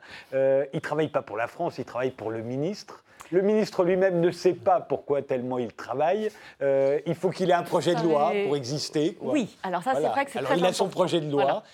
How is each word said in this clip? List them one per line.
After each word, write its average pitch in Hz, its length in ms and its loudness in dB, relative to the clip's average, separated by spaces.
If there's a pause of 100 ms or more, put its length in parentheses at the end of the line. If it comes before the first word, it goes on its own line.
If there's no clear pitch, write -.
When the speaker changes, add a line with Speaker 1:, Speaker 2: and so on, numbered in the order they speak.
(340)
Speaker 1:
Euh, 135 380 4
ils 160 60 -6
ne 147 40 -4
travaillent 151 280 -2
pas 135 140 0
pour 101 120 -10
la 117 120 -2
France, 165 300 -6
ils 131 80 -6
travaillent 127 260 -4
pour 110 200 -6
le 113 100 -6
ministre. 139 600 -6 (300)
Le 180 100 2
ministre 208 420 0
lui-même 185 380 2
ne 175 80 4
sait 175 240 2
pas 180 260 2
pourquoi 139 440 -2
tellement 127 340 -2
il 117 160 -4
travaille. 175 560 -2 (320)
Euh, 139 460 2
il 165 80 0
faut 185 160 0
qu'il 175 180 0
ait 180 40 6
un 139 100 2
projet 170 320 2
de 170 80 0
loi 156 280 4
Speaker 2:
Ça, 202 140 0
Speaker 1:
pour 143 100 0
exister, 147 600 -2
quoi. - 180 -6
Speaker 2:
oui, 262 300 -2
alors 180 180 -2
ça, 254 120 -2
Speaker 1:
Voilà. - 160 0
Speaker 2:
c'est - 40 -2
vrai 277 120 0
que 277 60 -16
c'est - 80 -6
Speaker 1:
Alors, - 120 -2
Speaker 2:
très 175 80 2
Speaker 1:
il 175 60 2
a 185 80 4
son 202 100 0
Speaker 2:
important. 180 160 -4
Speaker 1:
projet 165 220 2
de 151 100 -4
loi 143 100 2
Speaker 2:
Voilà. 151 220 2 (100)